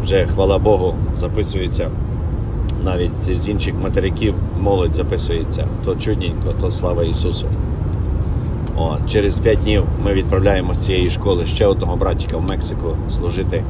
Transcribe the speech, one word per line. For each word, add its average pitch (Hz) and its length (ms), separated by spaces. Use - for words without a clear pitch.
Вже, 95 220
хвала 95 340
Богу, 92 360
записується - 720
навіть 90 500
з - 140
інших 98 240
материків, 98 500
молодь 92 340
записується. 82 720
То - 100
чудненько, 95 680
то 92 100
слава 87 320
Ісусу. 82 420
О, 80 200
через 101 320
п'ять 107 200
днів 104 240
ми 101 80
відправляємо 95 600
з 87 40
цієї 92 320
школи 87 360
ще 104 200
одного 98 300
братіка 85 420
в 87 120
Мексику - 460
служити 87 600